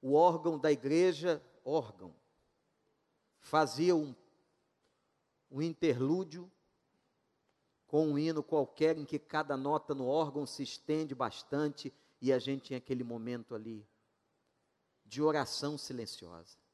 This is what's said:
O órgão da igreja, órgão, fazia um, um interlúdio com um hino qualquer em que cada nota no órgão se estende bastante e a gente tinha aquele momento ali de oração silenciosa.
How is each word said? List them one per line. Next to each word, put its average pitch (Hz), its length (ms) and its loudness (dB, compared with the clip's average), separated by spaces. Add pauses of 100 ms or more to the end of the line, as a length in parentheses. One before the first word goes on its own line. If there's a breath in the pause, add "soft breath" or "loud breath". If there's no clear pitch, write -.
O 131 120 0
órgão 165 440 6
da 151 140 2
igreja, 156 720 2 (220)
órgão, 110 500 -4 (1300)
fazia 156 520 2
um, 151 220 0 (1400)
um 135 100 -6
interlúdio 165 880 0 (1400)
com 156 220 2
um 147 100 0
hino 156 240 0
qualquer 156 560 0
em 151 60 -8
que 143 160 -6
cada 147 380 -4
nota 147 360 -2
no 135 140 -2
órgão 147 380 0
se - 180 -8
estende 151 500 -4
bastante 139 800 -4 (280 soft breath)
e 127 100 2
a 127 80 6
gente 135 280 -6
tinha 135 100 -6
aquele 123 260 -4
momento 117 500 -8
ali 110 320 -12 (1160)
de 120 180 -6
oração 147 560 0
silenciosa. 87 840 -12 (120)